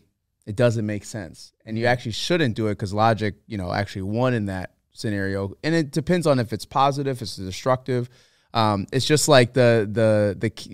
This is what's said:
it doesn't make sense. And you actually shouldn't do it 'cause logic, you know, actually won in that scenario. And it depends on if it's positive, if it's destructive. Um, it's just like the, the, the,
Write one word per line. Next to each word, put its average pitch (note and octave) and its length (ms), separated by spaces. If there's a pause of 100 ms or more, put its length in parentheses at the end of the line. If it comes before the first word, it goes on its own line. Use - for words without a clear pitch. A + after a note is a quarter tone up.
(460)
it G#2 100
doesn't A#2 300
make G#2 180
sense. - 480 (120)
And A2 140
you A#2 80
actually B2 260
shouldn't D#3 440
do A2 120
it G#2 100
'cause F2+ 140
logic, G#2+ 420 (120)
you A2 120
know, F#2 140
actually G2+ 300
won A#2 320
in G#2 120
that F#2+ 280 (180)
scenario. G2 680
And D#3 120
it D3+ 180
depends E3+ 340
on C#3 120
if A2+ 140
it's G#2+ 120
positive, C3+ 540
if - 40
it's - 140
destructive. B2 720 (460)
Um, G#2+ 380
it's C3 140
just D3+ 220
like B2+ 260
the, A#2 360
the, G#2+ 480
the, A2 140 (220)